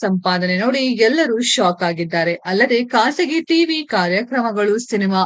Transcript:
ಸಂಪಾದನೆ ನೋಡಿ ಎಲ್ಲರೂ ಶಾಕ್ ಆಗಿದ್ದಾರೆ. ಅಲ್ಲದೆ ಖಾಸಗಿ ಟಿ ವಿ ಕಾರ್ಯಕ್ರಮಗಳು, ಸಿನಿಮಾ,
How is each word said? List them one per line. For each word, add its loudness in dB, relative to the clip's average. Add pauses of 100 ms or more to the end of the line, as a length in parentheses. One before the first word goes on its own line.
ಸಂಪಾದನೆ 0
ನೋಡಿ 0
ಎಲ್ಲರೂ 2
ಶಾಕ್ 0
ಆಗಿದ್ದಾರೆ. -2
ಅಲ್ಲದೆ 0
ಖಾಸಗಿ 0
ಟಿ 2
ವಿ -4
ಕಾರ್ಯಕ್ರಮಗಳು, 0
ಸಿನಿಮಾ, 0